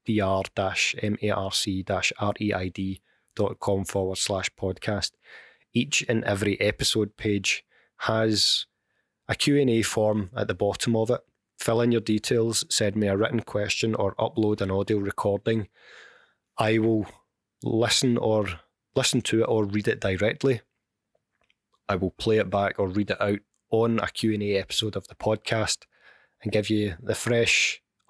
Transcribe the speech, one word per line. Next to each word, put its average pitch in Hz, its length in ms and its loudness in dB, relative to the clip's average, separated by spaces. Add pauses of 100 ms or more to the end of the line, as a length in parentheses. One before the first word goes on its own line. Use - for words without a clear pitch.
D 107 140 2
R 95 240 0 (100)
dash 98 480 -2
M 104 180 -2
A 104 100 0
R 98 200 -2
C 95 320 -2
dash 92 380 -2
R 101 200 0
E 104 120 0
I 92 160 -2
D 95 320 -6 (340)
dot 101 240 -2
com 98 260 0
forward 95 340 -2
slash 95 320 -2
podcast. 98 600 -4 (640)
Each 123 340 0
and 113 140 2
every 101 380 0
episode 104 560 0
page 101 480 -2 (360)
has 110 640 2 (600)
a - 80 0
Q 143 240 2
and 131 120 4
A 113 120 4
form 107 540 0
at 104 100 -2
the 98 80 -2
bottom 101 400 0
of 110 160 2
it. 120 120 0 (360)
Fill 117 220 2
in 120 100 4
your 117 100 4
details, 110 680 0
send 104 260 0
me 107 140 2
a 98 80 2
written 110 240 0
question, 107 560 -2
or 98 200 0
upload 107 440 0
an 98 100 -2
audio 101 280 0
recording. 101 680 0 (920)
I 110 220 2
will 110 280 2 (580)
listen 117 540 2
or 110 280 2 (480)
listen 131 280 0
to - 180 2
it 110 60 2
or 110 180 2
read 101 240 -2
it 107 120 0
directly. 110 600 0 (1300)
I 98 80 2
will 92 160 0
play 110 260 2
it 95 120 0
back 101 280 0
or 98 80 0
read 98 240 -2
it - 100 -2
out 101 200 0 (300)
on 113 300 2
a 104 80 -2
Q 110 260 -2
and 104 80 -4
A 101 140 0
episode 101 400 -4
of 95 120 -10
the - 60 -20
podcast - 720 -2 (560)
and 104 100 -6
give 104 160 2
you 104 340 0
the 107 120 -4
fresh, - 640 0 (300)